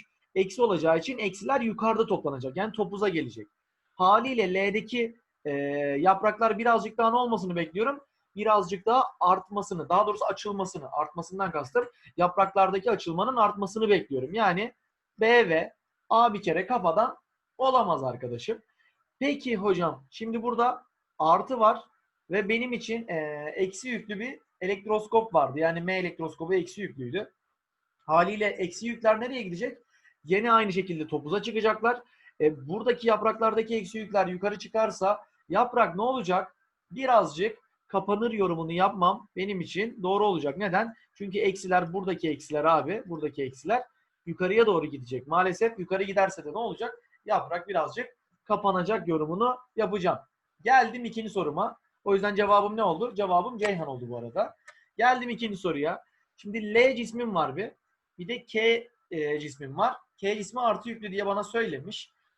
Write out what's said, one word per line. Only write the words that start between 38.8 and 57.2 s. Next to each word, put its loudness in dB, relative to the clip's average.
benim -4
için -6
doğru 2
olacak. 0
Neden? -2
Çünkü -8
eksiler, 0
buradaki -4
eksiler -4
abi, 2
buradaki -6
eksiler -2
yukarıya 2
doğru 2
gidecek. -10
Maalesef 2
yukarı -2
giderse 0
de -8
ne -8
olacak? -6
Yaprak -2
birazcık -4
kapanacak 0
yorumunu 0
yapacağım. 0
Geldim 4
ikinci -8
soruma. -2
O 4
yüzden 2
cevabım 4
ne 2
oldu? 0
Cevabım 0
Ceyhan -2
oldu -10
bu -8
arada. -4
Geldim 2
ikinci -6
soruya. -4
Şimdi -8
L 6
cismim -6